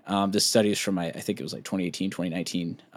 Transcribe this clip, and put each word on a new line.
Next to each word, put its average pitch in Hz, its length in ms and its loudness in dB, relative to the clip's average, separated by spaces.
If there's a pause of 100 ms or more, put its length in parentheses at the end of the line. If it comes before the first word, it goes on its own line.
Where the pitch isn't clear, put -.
Um, 98 240 2
this 101 160 2
study 104 240 6
is 98 80 2
from, 95 220 0
I, 82 80 -2
I - 120 -8
think - 200 -2
it - 20 -8
was, 73 100 -6
like, - 120 -10
twenty 95 200 -2
eighteen, 95 260 -2
twenty 87 200 -2
nineteen, 85 500 -4 (160)